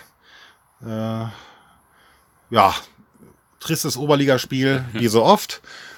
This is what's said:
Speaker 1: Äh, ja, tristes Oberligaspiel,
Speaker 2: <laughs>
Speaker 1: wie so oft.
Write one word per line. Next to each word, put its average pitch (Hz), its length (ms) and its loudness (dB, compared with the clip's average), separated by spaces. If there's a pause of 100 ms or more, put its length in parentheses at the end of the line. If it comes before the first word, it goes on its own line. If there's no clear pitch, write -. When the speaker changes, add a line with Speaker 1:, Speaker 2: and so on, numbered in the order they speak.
(840)
Speaker 1:
Äh, 113 420 -8 (1200)
ja, 98 240 4 (840)
tristes 151 360 -6
Oberligaspiel, 135 920 0
Speaker 2:
<laughs> 120 40 -16
Speaker 1:
wie 110 160 0
so 110 160 4
oft. - 360 2 (380)